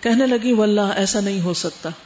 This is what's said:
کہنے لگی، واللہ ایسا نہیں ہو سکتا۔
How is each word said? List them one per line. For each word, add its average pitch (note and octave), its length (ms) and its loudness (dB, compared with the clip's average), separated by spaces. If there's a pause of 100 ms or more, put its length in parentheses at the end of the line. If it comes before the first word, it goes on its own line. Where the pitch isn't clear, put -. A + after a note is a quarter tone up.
کہنے A#3 240 2
لگی، B3 260 2
واللہ G#3+ 280 2
ایسا G3 380 0
نہیں G3 220 -2
ہو F3 120 -2
سکتا۔ E3 360 -6 (160)